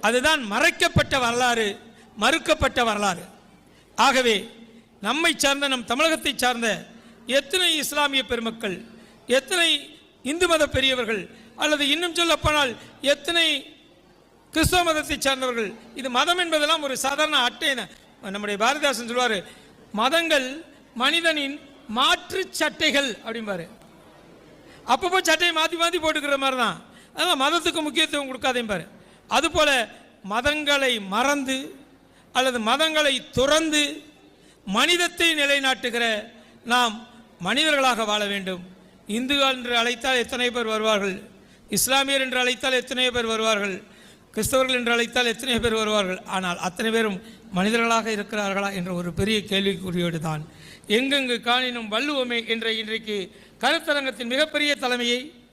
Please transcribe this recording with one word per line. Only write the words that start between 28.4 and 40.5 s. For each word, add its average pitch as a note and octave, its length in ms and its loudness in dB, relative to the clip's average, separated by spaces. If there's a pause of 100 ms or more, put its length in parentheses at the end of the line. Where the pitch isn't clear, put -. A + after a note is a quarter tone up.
அதுபோல D4+ 320 2 (640)
மதங்களை C#4 600 0 (220)
மறந்து C4 440 0 (760)
அல்லது B3+ 240 2 (120)
மதங்களை D4+ 420 2 (240)
துறந்து D4+ 460 4 (960)
மனிதத்தை E4+ 500 2 (120)
நிலைநாட்டுகிற C4 640 0 (680)
நாம் A#3+ 220 2 (520)
மனிதர்களாக C4 600 2
வாழ G#3 140 0 (100)
வேண்டும். F#3 280 -6 (560)
இந்து C4 180 0 (140)
என்று B3 320 -4
அழைத்தால் A#3+ 400 0
எத்தனை B3 340 -2